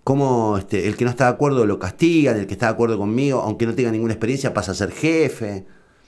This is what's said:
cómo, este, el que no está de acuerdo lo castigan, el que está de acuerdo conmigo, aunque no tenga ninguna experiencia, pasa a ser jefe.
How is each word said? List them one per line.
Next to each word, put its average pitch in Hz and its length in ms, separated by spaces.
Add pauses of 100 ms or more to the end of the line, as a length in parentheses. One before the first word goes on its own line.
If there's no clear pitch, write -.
cómo, 123 540
este, 95 300
el 104 100
que 123 80
no 120 60
está 127 140
de 123 60
acuerdo 135 360
lo 98 100
castigan, 139 580
el 98 120
que 98 60
está 101 120
de 113 60
acuerdo 113 260
conmigo, 120 440
aunque 110 260
no 113 80
tenga 123 160
ninguna 113 220
experiencia, 131 420
pasa - 160
a 92 40
ser 92 160
jefe. 127 760 (400)